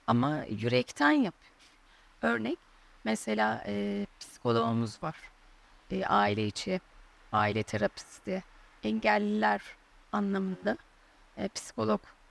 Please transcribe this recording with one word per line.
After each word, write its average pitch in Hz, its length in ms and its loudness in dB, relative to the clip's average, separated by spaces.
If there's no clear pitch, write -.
Ama 139 440 2
yürekten 120 600 2
yapıyor. 269 420 0
Örnek, 233 360 -2
mesela, 220 600 0
e, 202 400 -4
psikologumuz 117 840 0
var. 160 140 -6
E, 95 160 -2
aile 107 400 2
içi, 185 340 -4
aile 104 300 2
terapisti, - 800 -4
engelliler 214 800 2
anlamında, 196 640 -2
e, 196 120 -4
psikolog, 214 520 -2